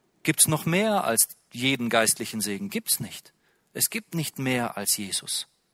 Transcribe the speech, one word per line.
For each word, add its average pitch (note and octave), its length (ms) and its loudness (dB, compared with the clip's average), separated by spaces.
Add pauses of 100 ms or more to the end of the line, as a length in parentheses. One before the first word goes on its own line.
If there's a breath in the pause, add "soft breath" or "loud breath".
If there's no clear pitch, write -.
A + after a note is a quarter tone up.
(240)
Gibt's - 240 4
noch - 180 0
mehr G3 380 2
als A2+ 240 2 (260)
jeden B2 360 0
geistlichen A2 520 2
Segen? G2 280 -4
Gibt's - 300 -2
nicht. - 340 -12 (400)
Es - 160 0
gibt - 260 -8
nicht D#3 240 -4
mehr B2+ 360 0
als G2+ 220 0
Jesus. - 500 -6 (260)